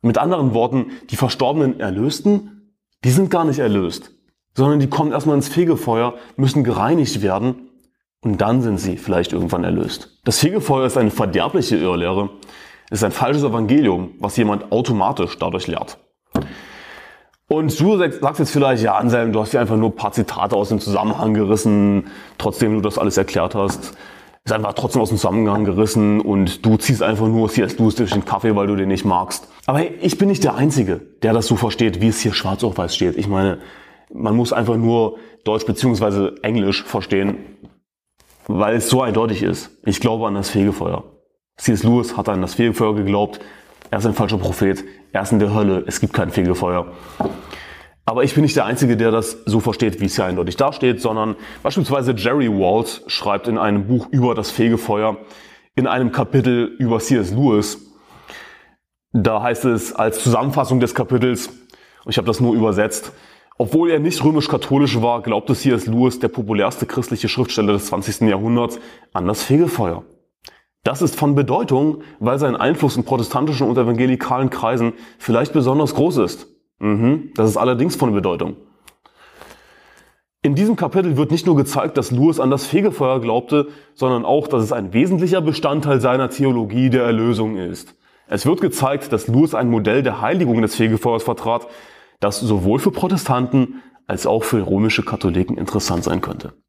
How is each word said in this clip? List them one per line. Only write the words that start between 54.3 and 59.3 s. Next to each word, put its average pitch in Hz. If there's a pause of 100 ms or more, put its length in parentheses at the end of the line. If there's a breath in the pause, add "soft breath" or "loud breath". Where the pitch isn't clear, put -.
das 107
Fegefeuer, 110 (580 loud breath)
in 226
einem 123
Kapitel 123 (120)
über 117
C 127
S 95
Lewis. 110 (1160 loud breath)
Da 110